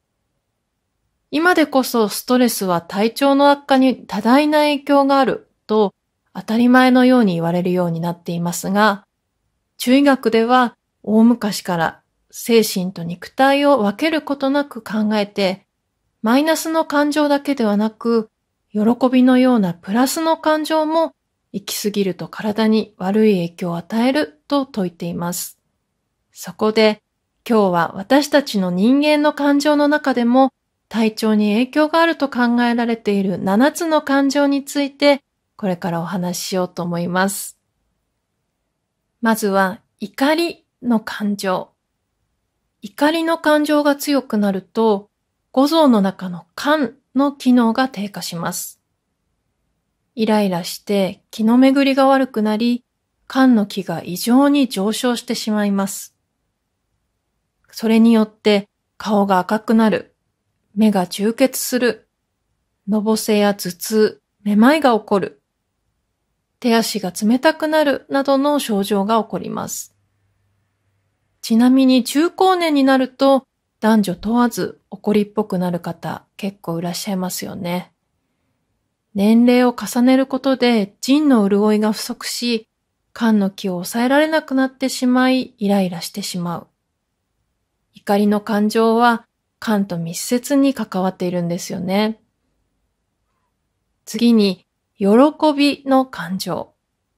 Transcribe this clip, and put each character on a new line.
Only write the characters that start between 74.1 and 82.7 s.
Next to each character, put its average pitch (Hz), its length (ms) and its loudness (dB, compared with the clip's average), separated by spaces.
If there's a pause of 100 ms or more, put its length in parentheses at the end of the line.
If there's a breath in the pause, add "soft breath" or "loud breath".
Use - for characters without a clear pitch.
問 202 180 -6
わ 240 140 2
ず - 320 -6 (120)
怒 - 200 -6
り 208 120 2
っ - 20 -14
ぽ 208 200 -4
く 196 120 -6
な 180 140 -2
る 175 80 -4
方、 170 440 -12 (140)
結 196 240 -10
構 165 160 -8
い 170 60 -8
ら 175 80 -6
っ - 20 -6
し - 160 -10
ゃ 202 40 -4
い 190 40 -4
ま 185 140 -6
す - 140 -10
よ - 100 -12
ね。 175 360 -8 (1200)
年 220 300 4
齢 247 180 4
を 247 120 0
重 240 280 -4
ね 262 120 4
る 262 120 2
こ 262 120 -6
と 269 160 -2
で 240 460 0
腎 294 260 2
の 220 220 4
潤 208 260 2
い 208 40 2
が 214 140 0
不 - 60 -14
足 - 280 -12
し、 233 420 -4 (420)